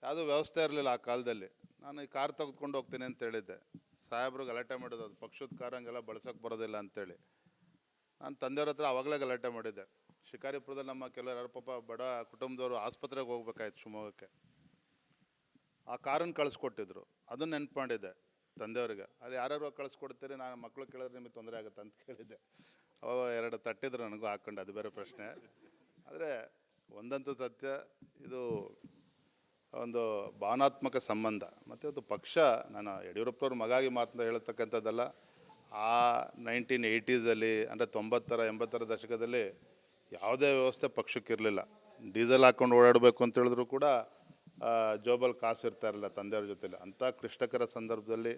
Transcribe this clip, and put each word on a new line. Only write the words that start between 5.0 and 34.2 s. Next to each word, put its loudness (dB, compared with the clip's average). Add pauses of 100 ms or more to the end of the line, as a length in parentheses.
ಅದು -16
ಪಕ್ಷದ -16
ಕಾರ್, -10
ಹಂಗೆಲ್ಲ -10
ಬಳಸೋಕೆ -14
ಬರೋದಿಲ್ಲ -6
ಅಂತೇಳಿ. -10 (1040)
ನಾನು -12
ತಂದೆಯವ್ರ -2
ಹತ್ರ -2
ಆವಾಗಲೇ 0
ಗಲಾಟೆ -2
ಮಾಡಿದ್ದೆ. -8 (460)
ಶಿಕಾರಿಪುರದಲ್ಲಿ -8
ನಮ್ಮ -10
ಕೆಲವರು -8
ಯಾರು -8
ಪಾಪ -12
ಬಡ -10 (280)
ಕುಟುಂಬದವರು -6
ಆಸ್ಪತ್ರೆಗೆ -6
ಹೋಗ್ಬೇಕಾಯ್ತು -8
ಶಿವಮೊಗ್ಗಕ್ಕೆ, -14 (1600)
ಆ -6
ಕಾರನ್ನು -2
ಕಳಿಸ್ಕೊಟ್ಟಿದ್ರು. -6 (220)
ಅದನ್ನ -6
ನೆನ್ಪು -6
ಮಾಡಿದ್ದೆ -6 (480)
ತಂದೆಯವ್ರಿಗೆ. -6
"ಅಲ್ಲಿ -14
ಯಾರ್ಯಾರು -6
ಕಳಿಸ್ಕೊಡ್ತೀರಿ, -12
ನಾನು -12
ಮಕ್ಳು -16
ಕೇಳಿದ್ರೆ -12
ನಿಮಗೆ -16
ತೊಂದರೆ -12
ಆಗುತ್ತೆ" -14
ಅಂತ -18 (120)
ಕೇಳಿದ್ದೆ. -18 (680)
ಅವಾಗ -2
ಎರಡು -4
ತಟ್ಟಿದ್ರು -6
ನನಗೂ -8
ಹಾಕ್ಕೊಂಡು, -6
ಅದು -10
ಬೇರೆ -6
ಪ್ರಶ್ನೆ. -14 (840)
ಆದರೆ -8 (360)
ಒಂದಂತೂ -8
ಸತ್ಯ, -8 (580)
ಇದು -8 (1300)
ಒಂದು -2 (100)
ಭಾವನಾತ್ಮಕ 2
ಸಂಬಂಧ. 0 (260)
ಮತ್ತು -12
ಇವತ್ತು -6
ಪಕ್ಷ, -4 (320)
ನಾನು -8
ಯಡಿಯೂರಪ್ಪನವ್ರ -2
ಮಗಾಗಿ 2
ಮಾತನ್ನ -2